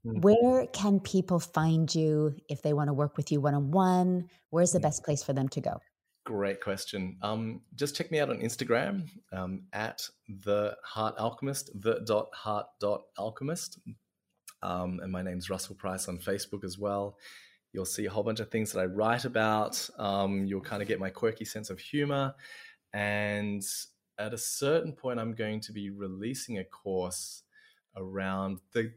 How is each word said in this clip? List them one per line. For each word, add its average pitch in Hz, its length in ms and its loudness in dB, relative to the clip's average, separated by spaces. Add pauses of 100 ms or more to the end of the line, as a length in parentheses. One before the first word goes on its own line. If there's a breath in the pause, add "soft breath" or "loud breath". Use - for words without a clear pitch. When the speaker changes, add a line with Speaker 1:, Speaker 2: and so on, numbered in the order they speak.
Speaker 1:
Mm. 117 180 0
Speaker 2:
Where 240 440 8
can 196 340 4
people 185 380 2
find 160 560 4
you 151 420 4 (120)
if 143 140 -4
they 151 120 4
wanna 147 180 2
work 143 240 0
with 151 160 -2
you 147 80 4
one-on-one? 180 880 4 (220 soft breath)
Where's 175 220 6
the 185 60 4
Speaker 1:
Mm. 147 40 4
Speaker 2:
best 151 220 0
place 147 180 0
for 143 100 -2
them 135 180 2
to 135 100 -4
go? - 200 -2 (440)
Speaker 1:
Great 98 360 -2
question. 95 640 -4
Um, 110 400 -2 (140)
just 143 180 -2
check - 160 -4
me 156 80 2
out 143 100 2
on 123 120 -2
Instagram, 135 680 0 (240)
um, 92 400 -6
at - 380 -6 (180)
the 101 540 0
heart 110 340 -2
alchemist, 127 540 -4 (100)
the 113 200 2
dot 110 340 0
heart 104 320 -4 (140)
dot 104 260 0 (100)
alchemist. 123 640 -6 (840)
Um, 90 400 -4
and 92 120 -6
my 92 100 -4
name's 90 260 -6
Russell 98 280 -6
Price 92 320 -4
on 87 100 -6
Facebook 101 460 -4
as 92 120 -8
well. 101 400 -4 (560 loud breath)
You'll 95 120 -4
see 104 220 -4
a 98 40 -2
whole 104 140 0
bunch 110 160 0
of 104 100 -6
things 110 220 0
that 95 80 0
I 92 60 2
write 110 380 2
about. 110 640 2 (100)
Um, 98 480 2
you'll 98 160 -2
kinda 104 220 -4
get 101 140 0
my 95 120 -4
quirky 110 340 -2
sense 107 260 -8
of 92 80 -8
humor. 139 560 -2 (580 loud breath)
And 104 680 0 (560)
at 107 160 -4
a 110 40 -8
certain 156 560 0
point, 123 260 -4
I'm 113 140 -4
going 107 260 -2
to 107 120 -12
be 101 180 -8
releasing 101 680 -6
a 92 60 -6
course - 800 -6 (500 soft breath)
around 95 680 -4 (120)
the 113 240 0